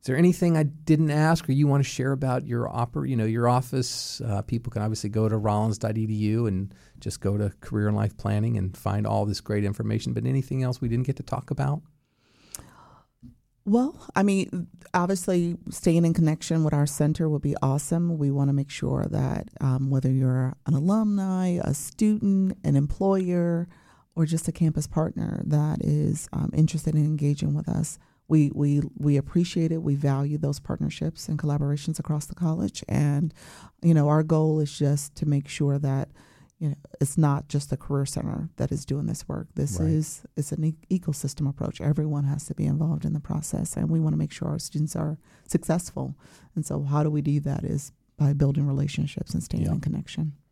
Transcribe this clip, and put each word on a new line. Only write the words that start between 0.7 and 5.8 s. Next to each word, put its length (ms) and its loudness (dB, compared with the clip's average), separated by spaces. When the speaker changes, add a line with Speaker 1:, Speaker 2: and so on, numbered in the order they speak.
Speaker 1:
ask 380 2
or 40 2
you 140 4
wanna 160 4
share 300 -2
about 340 0
your 220 -2
oper-, 400 -4
you 80 0
know, 80 2
your 240 2
office? 720 0
Uh, 220 -2
people 280 -4
can 120 -4
obviously 280 -4
go 180 2
to 80 0
rollins 420 0
dot 200 -2